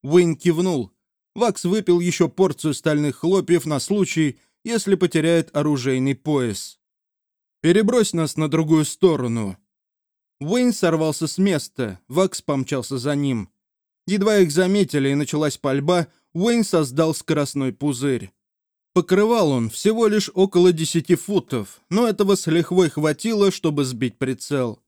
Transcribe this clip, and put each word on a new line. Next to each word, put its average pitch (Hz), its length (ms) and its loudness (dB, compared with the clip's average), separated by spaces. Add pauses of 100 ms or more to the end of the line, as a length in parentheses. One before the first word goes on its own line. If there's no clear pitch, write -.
Уэйн 165 360 4
кивнул. 165 540 -2 (440)
Вакс 208 300 -2
выпил 180 340 2
ещё 175 300 0
порцию 170 440 -2
стальных 147 440 -2
хлопьев 170 480 0
на 151 160 -2
случай, 170 580 -2 (240)
если 214 320 0
потеряет 165 580 0
оружейный 135 640 0
пояс. 127 640 -4 (800)
«Перебрось 208 540 2
нас 160 240 -2
на 156 100 0
другую 156 380 2
сторону». 117 720 0 (840)
Уэйн 240 320 0
сорвался 160 560 0
с - 100 -8
места, 139 680 -2
Вакс 185 340 -2
помчался 135 560 -4
за 135 180 -4
ним. 131 340 -2 (580)
Едва 202 300 2
их 175 140 4
заметили 180 580 2
и 139 60 0
началась 147 420 -2
пальба, 147 500 0 (260)
Уэйн 226 300 0
создал 160 520 0
скоростной 139 580 -4
пузырь. 127 580 -4 (600)
Покрывал 196 580 2
он 117 180 -2
всего 220 380 0
лишь 208 260 0
около 185 380 4
десяти 165 440 0
футов, 139 720 -6
но 233 180 0
этого 202 280 0
с - 120 -6
лихвой 170 420 2
хватило, 196 640 0
чтобы 147 320 -2
сбить 127 340 -6
прицел. 131 720 -6